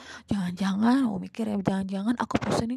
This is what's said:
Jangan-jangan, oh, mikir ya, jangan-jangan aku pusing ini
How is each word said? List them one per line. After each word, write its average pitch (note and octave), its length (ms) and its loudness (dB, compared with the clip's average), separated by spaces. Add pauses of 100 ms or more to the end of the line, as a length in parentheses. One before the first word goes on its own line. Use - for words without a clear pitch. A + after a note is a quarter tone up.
(260)
Jangan-jangan, G3+ 800 2
oh, F#3+ 160 -2
mikir G#3+ 240 -6
ya, G#3 160 -2
jangan-jangan G3 560 0
aku - 240 -2
pusing A3+ 320 0
ini - 20 -4